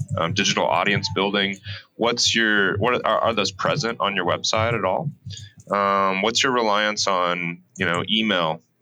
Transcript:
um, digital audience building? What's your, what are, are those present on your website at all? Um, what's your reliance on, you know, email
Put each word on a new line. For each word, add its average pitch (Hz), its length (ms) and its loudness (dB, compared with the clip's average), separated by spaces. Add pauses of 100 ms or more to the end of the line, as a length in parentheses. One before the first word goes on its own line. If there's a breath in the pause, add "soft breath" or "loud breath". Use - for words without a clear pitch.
(180)
um, 85 160 -2
digital 98 320 0
audience 98 480 2
building? 98 420 0 (400 loud breath)
What's 117 380 0
your, 104 440 2
what 117 280 0
are, 107 140 2
are 113 120 2
those 104 200 0
present 85 480 -2
on 101 160 -2
your 90 100 0
website 110 480 0
at 98 100 -4
all? 117 280 -2 (580 loud breath)
Um, 98 520 2
what's 117 200 0
your 139 80 2
reliance 107 560 0
on, 87 560 0 (140)
you 92 100 -2
know, 87 240 0
email 95 500 0 (220)